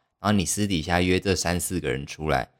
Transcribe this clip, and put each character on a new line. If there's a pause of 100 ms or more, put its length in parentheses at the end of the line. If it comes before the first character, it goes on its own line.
(200)
然
后
你
私
底
下
约
这
三
四
个
人
出
来， (100)